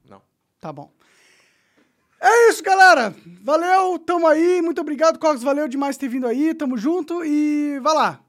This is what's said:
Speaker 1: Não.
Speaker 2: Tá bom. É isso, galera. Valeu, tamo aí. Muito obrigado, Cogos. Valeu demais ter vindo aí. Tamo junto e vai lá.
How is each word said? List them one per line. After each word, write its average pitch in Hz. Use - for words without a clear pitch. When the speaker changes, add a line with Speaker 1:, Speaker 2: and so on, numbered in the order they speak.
Speaker 1:
Não. 98
Speaker 2:
Tá 160
bom. 143
É 453
isso, -
galera. 370
Valeu, 349
tamo 339
aí. 339
Muito 330
obrigado, 311
Cogos. 302
Valeu 285
demais 277
ter 277
vindo 254
aí. 294
Tamo 277
junto 330
e 294
vai 302
lá. 208